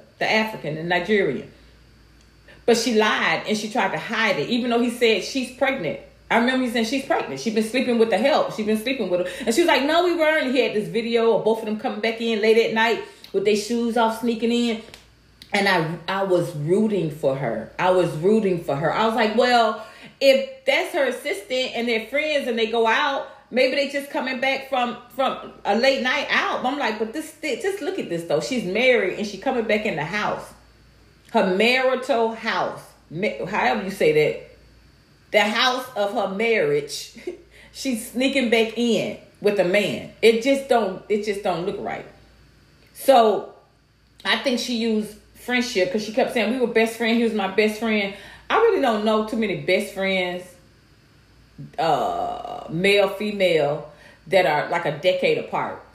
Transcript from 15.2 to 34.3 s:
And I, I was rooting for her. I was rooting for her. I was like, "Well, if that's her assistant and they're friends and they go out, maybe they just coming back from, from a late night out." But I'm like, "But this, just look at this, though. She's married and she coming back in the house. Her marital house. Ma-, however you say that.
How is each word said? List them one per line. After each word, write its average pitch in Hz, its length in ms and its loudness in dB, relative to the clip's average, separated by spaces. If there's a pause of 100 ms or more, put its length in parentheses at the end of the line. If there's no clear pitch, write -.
And 202 140 2
I, 170 280 0 (120)
I 196 160 -2
was 175 320 0
rooting 175 560 0
for 135 240 -2
her. 113 420 -6
I 180 140 2
was 180 260 4
rooting 190 460 2
for 139 120 -2
her. 156 160 0
I 208 140 2
was 226 80 2
like, 220 240 0
"Well, 240 480 2 (340)
if - 460 2
that's 320 280 0
her 294 120 0
assistant 254 680 -4
and 240 120 -2
they're 220 200 -2
friends 285 400 -2
and 233 100 -2
they 220 100 0
go 226 200 0
out, 277 400 0 (240)
maybe 262 240 2
they 277 140 0
just 277 200 -6
coming 262 300 -6
back 269 300 -2
from, 240 280 -2 (180)
from - 380 -4 (100)
a 202 120 0
late 254 260 2
night 269 300 -2
out." 262 320 0
But 254 100 -2
I'm 294 60 -4
like, 214 180 -2
"But 220 160 -6
this, 311 260 -10
just 311 440 -4
look 370 160 -4
at 208 100 -8
this, 170 140 -4
though. 156 180 0
She's 240 220 -4
married 202 560 2
and 208 80 -4
she 190 100 -10
coming 247 280 -2
back 214 200 0
in 175 100 -2
the 147 80 -4
house. 196 480 -4 (840)
Her 190 220 4
marital 247 800 2
house. 185 480 -4 (300)
Ma-, 202 340 -4
however 208 380 0
you 190 80 -6
say 165 220 2
that. 151 280 2 (880)